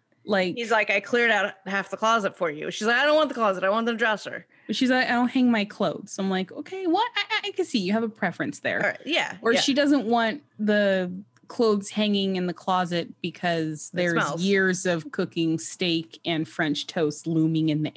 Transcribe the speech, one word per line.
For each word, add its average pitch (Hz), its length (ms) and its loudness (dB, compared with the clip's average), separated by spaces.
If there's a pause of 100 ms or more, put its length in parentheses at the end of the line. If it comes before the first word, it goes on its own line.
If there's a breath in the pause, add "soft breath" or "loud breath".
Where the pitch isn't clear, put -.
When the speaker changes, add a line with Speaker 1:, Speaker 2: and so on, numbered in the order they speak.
(240 soft breath)
Speaker 1:
Like, 185 320 0
Speaker 2:
He's 233 160 -4
like, 214 200 2
"I 202 80 2
cleared 240 320 2
out 202 220 0 (120)
half 190 240 -4
the 190 80 -8
closet 220 400 2
for 170 140 -2
you." 151 180 -8
She's 214 180 -4
like, 240 100 4
"I 277 80 2
don't 302 100 4
want 311 140 4
the - 60 -8
closet. 196 280 0
I - 60 4
want 226 180 2
the 240 80 0
dresser." 214 500 -2 (240 soft breath)
Speaker 1:
She's 240 220 2
like, 254 160 2
"I 240 60 0
don't 240 160 2
hang 254 220 4
my 214 140 2
clothes." 196 540 -4
I'm 190 100 -2
like, 185 220 -2
"Okay, 381 360 -8
what?" 415 300 2
I, 403 120 0
I, 415 180 -2
I 392 40 -6
can 359 140 -2
see 240 140 -2
you 180 140 0
have 226 100 2
a 226 60 -2
preference 165 500 -4
there. 104 220 -2
Speaker 2:
All 202 80 0
right, - 140 -6
yeah, 262 380 -2
Speaker 1:
Or 226 120 2
Speaker 2:
yeah. 269 80 2
Speaker 1:
she 277 120 2
doesn't 285 320 4
want 226 380 0 (160)
the 202 520 2 (360)
clothes 208 420 0
hanging 202 480 0
in 180 100 -2
the 175 60 -2
closet 175 560 -2 (120)
because 160 720 -2
Speaker 2:
It 175 40 -8
Speaker 1:
there's 175 260 2
Speaker 2:
smells. 156 180 -4
Speaker 1:
years 190 440 2
of 170 260 -2
cooking 165 480 -2
steak 165 640 -4
and 160 240 -2
French 151 400 -4
toast 151 400 -4
looming 160 420 2
in 151 140 0
the 151 140 -4